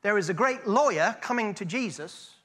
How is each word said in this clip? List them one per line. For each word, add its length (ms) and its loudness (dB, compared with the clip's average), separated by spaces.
there 140 4
is 120 0
a 40 0
great 340 0
lawyer 540 4
coming 340 -2
to 100 -8
Jesus 800 -8